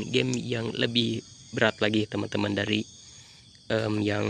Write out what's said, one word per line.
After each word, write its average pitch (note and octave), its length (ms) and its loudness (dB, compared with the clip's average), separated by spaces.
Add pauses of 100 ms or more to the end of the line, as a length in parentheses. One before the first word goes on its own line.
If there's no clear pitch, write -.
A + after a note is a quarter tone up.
game B2+ 320 2
yang A2+ 320 -4
lebih A#2 640 -2 (200)
berat A#2 240 2
lagi G#2+ 240 4
teman-teman G#2 480 -2
dari, G#2+ 320 0 (880)
em, A2 320 0
yang G#2 260 0